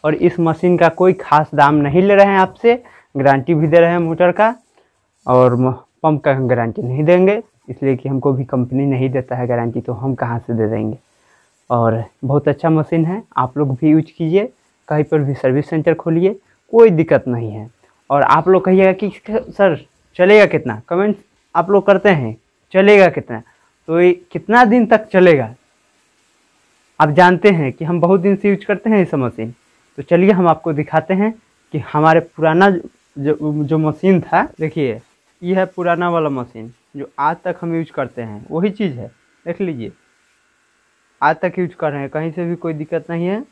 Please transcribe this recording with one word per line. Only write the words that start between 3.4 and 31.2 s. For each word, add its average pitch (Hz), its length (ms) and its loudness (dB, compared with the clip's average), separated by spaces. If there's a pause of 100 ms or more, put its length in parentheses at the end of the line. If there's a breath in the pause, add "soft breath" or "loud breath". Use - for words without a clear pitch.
भी 151 140 0
दे 165 120 6
रहे 170 120 4
हैं 175 60 -2
मोटर 170 340 0
का, 220 240 0 (720)
और 127 280 4
म-, 127 160 0
पंप - 520 -4
का 143 100 0
गारंटी 120 480 -2
नहीं 127 220 -4
देंगे, 185 400 2 (260)
इसलिए 135 260 -2
कि 131 140 -10
हमको 135 240 -2
भी 127 120 -4
कंपनी 127 400 -4
नहीं 131 240 -2
देता 127 260 -6
है 123 120 -6
गारंटी, 120 340 -4
तो 123 120 -8
हम 123 220 -6
कहाँ 117 240 -6
से 117 140 -8
दे 110 140 -2
देंगे। 110 300 -6 (720)
और 117 360 0 (200)
बहुत 139 220 0
अच्छा 156 220 -2
मशीन 160 360 0
है, 190 180 -6 (140)
आप 127 200 -4
लोग 139 180 -2
भी 156 140 0
यूज 160 220 0
कीजिए, 190 420 -2 (340)
कहीं 151 160 -2
पर 156 160 -2
भी 139 140 -2
सर्विस 131 360 -2
सेंटर 160 240 -2
खोलिए, 170 400 -2 (380)
कोई 226 180 8
दिक्कत 156 380 2
नहीं 117 240 -6
है। 107 200 -14 (380)
और 139 120 2
आप 156 260 2
लोग 185 180 4
कहिएगा 190 280 4
कि 190 180 -6 (200)
"सर, 196 540 -2 (300)
चलेगा 202 300 6
कितना?" 120 420 -4
Comment 202 300 -2 (380)
आप 170 140 -2
लोग 196 160 2
करते 196 240 2
हैं, 123 280 -2 (340)
"चलेगा 196 360 6
कितना?" 123 360 -6 (440)
तो 165 140 0
ये 180 120 4
कितना 208 520 0
दिन 226 200 2
तक 220 220 0
चलेगा, 151 480 2 (1500)
आप 156 80 2
जानते 180 400 4
हैं 151 240 0
कि 160 120 -10
हम 170 160 -2
बहुत 180 200 2
दिन 196 140 2
से 202 140 -2
यूज 196 160 -2
करते 208 240 -4
हैं 208 120 4
इस 165 120 -2
मशीन। 120 380 -4 (440)
तो 139 80 -14
चलिए, 175 280 2
हम 180 160 2
आपको 160 260 0
दिखाते 156 400 -2
हैं 214 280 -2 (300)